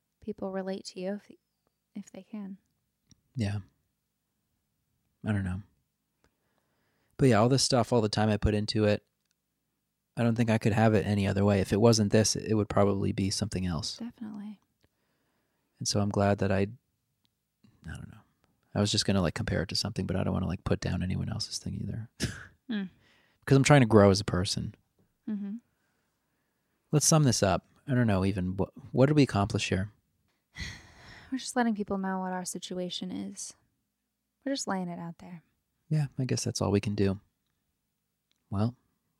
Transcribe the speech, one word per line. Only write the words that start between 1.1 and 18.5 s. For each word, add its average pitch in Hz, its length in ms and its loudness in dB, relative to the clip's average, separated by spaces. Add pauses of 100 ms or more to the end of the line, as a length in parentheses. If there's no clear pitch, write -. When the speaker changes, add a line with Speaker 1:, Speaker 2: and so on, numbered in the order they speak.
Speaker 1:
if, - 100 -20 (600)
if 202 160 -16
they 190 180 -18
can. 196 280 -12 (800)
Speaker 2:
Yeah. 104 220 -4 (1700)
I 110 60 -2
don't 98 120 -2
know. 92 180 -6 (1600)
But 135 120 6
yeah, 117 100 6
all 117 100 4
this 131 140 2
stuff, 120 300 0
all 120 80 4
the 107 80 0
time 107 200 2
I 104 80 2
put 107 160 0
into 107 320 0
it, 104 180 2 (1120)
I 120 60 0
don't 117 120 2
think 113 140 2
I 110 80 4
could 110 160 0
have 110 200 4
it 104 120 2
any 101 220 0
other 98 180 2
way. 101 140 4
If - 120 -2
it 101 80 2
wasn't 110 320 4
this, 110 240 4
it - 180 -4
would 104 160 0
probably 98 420 2
be 101 180 -2
something 98 360 -4
else. 82 320 -6
Speaker 1:
Definitely. 214 600 -14 (1200)
Speaker 2:
And 120 80 -8
so - 120 -2
I'm 101 100 0
glad 101 300 2
that 98 120 0
I, 98 100 0 (1300)
I 80 40 -12
don't - 180 -16
know. - 80 -20 (580)